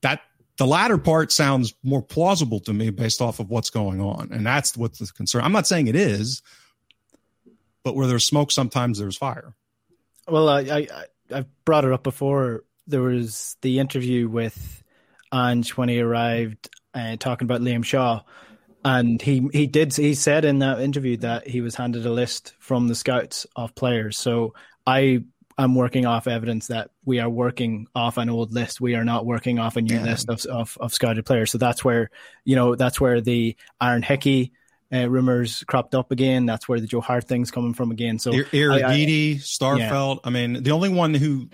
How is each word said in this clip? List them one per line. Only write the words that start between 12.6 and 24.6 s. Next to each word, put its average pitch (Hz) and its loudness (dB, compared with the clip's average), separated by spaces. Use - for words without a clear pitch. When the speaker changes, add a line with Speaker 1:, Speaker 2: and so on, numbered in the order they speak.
Speaker 2:
There 143 0
was 123 -2
the 131 0
interview 123 0
with 113 -6
Ange 120 2
when 127 0
he 120 0
arrived, 117 -2
uh, 113 -8
talking 123 -6
about 120 -2
Liam 120 -2
Shaw. 120 0
And 120 2
he, 135 2
he 147 2
did, 151 2
he 147 2
said 151 2
in 139 4
that 135 0
interview 135 -2
that 117 -4
he 123 -4
was 117 -6
handed 120 -4
a 120 0
list 123 -4
from 123 0
the 117 2
scouts - -2
of 117 -8
players. 113 -2
So 117 -2